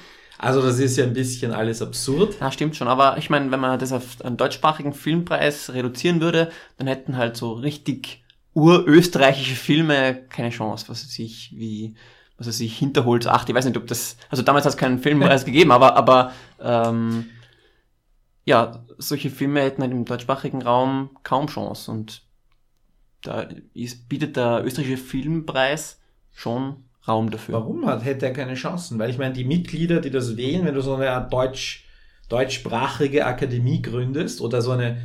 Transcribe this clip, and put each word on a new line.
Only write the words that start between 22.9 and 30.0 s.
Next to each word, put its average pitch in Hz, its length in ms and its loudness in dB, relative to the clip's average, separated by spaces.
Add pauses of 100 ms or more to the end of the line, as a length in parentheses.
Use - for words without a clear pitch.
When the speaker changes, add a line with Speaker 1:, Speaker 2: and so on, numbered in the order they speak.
Speaker 2:
da - 260 -8 (260)
ist, - 360 -12
bietet 147 260 -4
der 117 300 2
österreichische 131 320 -4
Filmpreis 139 1000 -4 (340)
schon 131 520 -6 (220)
Raum 113 240 0
dafür. 110 240 -8
Speaker 1:
Warum 220 300 -4
hat, 117 180 -2
hätte 135 240 -2
er 131 60 -2
keine 131 220 -6
Chancen? 165 440 -8
Weil 113 100 -2
ich 123 80 -4
meine, 131 160 -4
die 127 100 -6
Mitglieder, 165 580 0